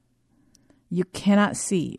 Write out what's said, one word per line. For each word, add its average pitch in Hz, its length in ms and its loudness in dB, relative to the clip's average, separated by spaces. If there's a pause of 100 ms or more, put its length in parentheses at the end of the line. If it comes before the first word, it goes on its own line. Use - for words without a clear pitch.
(880)
You 180 160 -2
cannot 202 500 2
see - 440 -4